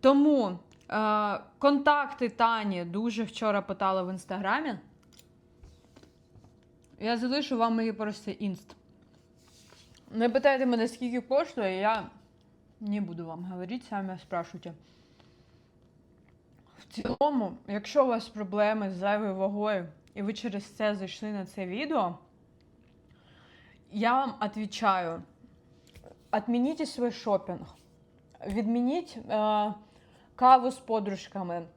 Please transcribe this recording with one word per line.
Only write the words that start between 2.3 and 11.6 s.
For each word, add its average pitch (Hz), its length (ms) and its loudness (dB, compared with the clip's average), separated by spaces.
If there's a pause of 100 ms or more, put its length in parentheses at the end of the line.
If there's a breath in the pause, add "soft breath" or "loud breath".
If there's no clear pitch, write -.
дуже 208 380 -4
вчора 208 400 -2
питала 190 400 0
в 180 80 -4
Інстаграмі. 202 640 -4 (2250)
Я 226 160 -2
залишу 254 420 -2
вам 226 220 2
її 226 120 -2
просто 214 380 -6
інст. 190 460 -8 (1300 loud breath)
Не 226 180 2
питайте 262 380 4
мене, 240 220 2
скільки 247 320 -4
коштує, 240 600 0